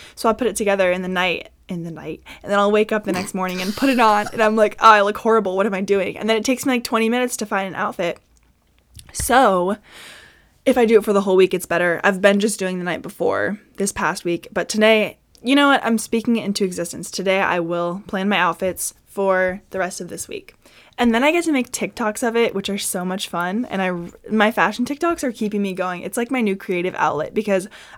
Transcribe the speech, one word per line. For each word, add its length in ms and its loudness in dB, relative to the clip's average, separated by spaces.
So 120 0
I'll 60 4
put 140 -2
it 80 -4
together 340 2
in 120 -2
the 60 -6
night, 420 -2
in 160 -8
the 80 -10
night, 300 -12
and 80 -8
then 80 2
I'll 140 4
wake 180 2
up 140 -2
the 80 -4
next 220 -4
morning 280 -4
and 140 -4
put 140 2
it 100 2
on, 320 4
and 100 0
I'm 140 2
like, 240 2
"Oh, 100 8
I 120 8
look 160 0
horrible. 380 2
What 100 2
am 80 -2
I 80 -2
doing?" 360 0
And 100 -4
then 80 2
it 80 -2
takes 220 0
me, 60 2
like, 120 0
twenty 240 0
minutes 280 -2
to 100 -6
find 220 -2
an 80 -8
outfit. 420 -4
So 640 2
if 120 4
I 80 6
do 140 6
it 60 2
for 80 0
the 100 4
whole 140 2
week, 180 6
it's 120 -4
better. 380 0
I've 160 2
been 200 6
just 180 0
doing 200 -4
the 60 -6
night 180 -4
before 560 -2
this 160 -4
past 320 -4
week, 280 -4
but 160 -4
today, 500 2
you 120 0
know 140 4
what? 160 2
I'm 140 2
speaking 380 0
it 80 -2
into 200 -2
existence. 460 -6
Today, 300 0
I 200 0
will 460 -4
plan 220 -4
my 100 2
outfits 560 -2
for 640 0
the 80 -8
rest 220 -6
of 80 -12
this 200 -12
week. 260 -14
And 140 4
then 80 2
I 80 4
get 140 0
to 80 0
make 180 0
TikToks 560 -4
of 80 -2
it, 220 0
which 120 -4
are 80 -4
so 280 -6
much 240 -6
fun. 420 -4
And 100 -4
I, 120 -2
my 180 4
fashion 340 0
TikToks 380 -2
are 80 -2
keeping 320 -4
me 100 -2
going. 300 -6
It's, 140 -8
like, 160 -4
my 80 0
new 160 2
creative 400 -4
outlet 380 -2
because 340 -2